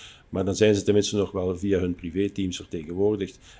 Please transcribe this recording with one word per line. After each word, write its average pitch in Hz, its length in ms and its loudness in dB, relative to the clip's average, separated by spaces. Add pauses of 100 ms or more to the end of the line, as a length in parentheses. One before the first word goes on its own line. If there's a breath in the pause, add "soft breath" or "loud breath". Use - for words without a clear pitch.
(280 loud breath)
Maar 92 160 -2
dan 92 120 0
zijn 107 180 6
ze 101 80 0
tenminste 104 340 2
nog 98 140 0
wel 92 280 -2
via 95 200 0
hun 90 160 -2
privéteams 92 600 -4
vertegenwoordigd 92 840 -2 (220 soft breath)